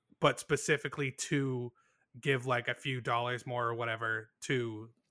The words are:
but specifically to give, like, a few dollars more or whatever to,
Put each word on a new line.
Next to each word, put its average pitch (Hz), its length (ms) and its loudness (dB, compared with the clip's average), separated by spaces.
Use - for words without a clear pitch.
but 143 200 4
specifically 143 720 0
to 127 600 0
give, 135 240 0
like, 123 220 0
a 123 80 0
few 131 260 -4
dollars 120 460 0
more 120 220 0
or 117 80 0
whatever 113 540 -2
to, 113 460 -2